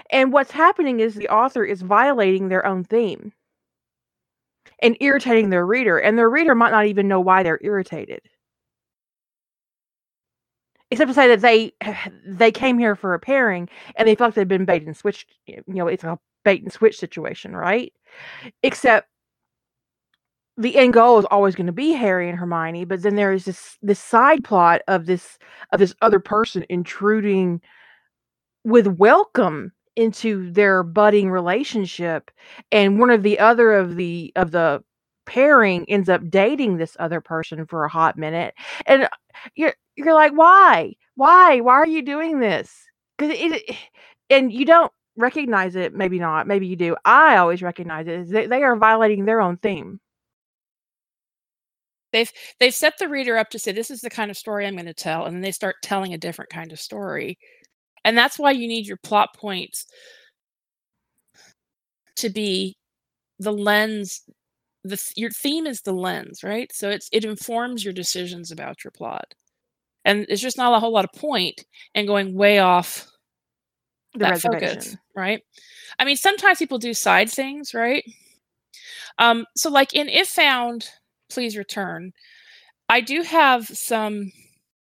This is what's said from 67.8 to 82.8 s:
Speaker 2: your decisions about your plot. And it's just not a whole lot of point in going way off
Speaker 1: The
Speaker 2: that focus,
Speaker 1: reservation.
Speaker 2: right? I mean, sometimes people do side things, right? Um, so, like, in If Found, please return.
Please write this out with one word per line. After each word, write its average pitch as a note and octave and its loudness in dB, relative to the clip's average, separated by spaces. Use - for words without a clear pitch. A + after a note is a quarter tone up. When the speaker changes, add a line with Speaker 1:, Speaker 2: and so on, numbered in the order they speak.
Speaker 2:
your F#3+ -10
decisions F3+ -10
about D3 -16
your - -20
plot. - -14
And G3+ -2
it's G3+ -6
just B3 -8
not B3 0
a A3 2
whole A3+ -4
lot G3 0
of - -14
point A3 -6
in G#3 -4
going G3 -4
way G3+ 4
off F3+ 0
Speaker 1:
The A#3+ -12
Speaker 2:
that F3+ 0
focus, - -4
Speaker 1:
reservation. - -14
Speaker 2:
right? G3 -6
I C4 0
mean, C#4 -2
sometimes G4 0
people C4+ -6
do A#3 -8
side G3+ 0
things, C#4 -10
right? A#3+ -4
Um, A#3 0
so, E4 -4
like, C#4 0
in D4 -4
If F4+ -2
Found, A#3+ -2
please A#3 -8
return. F#3 -12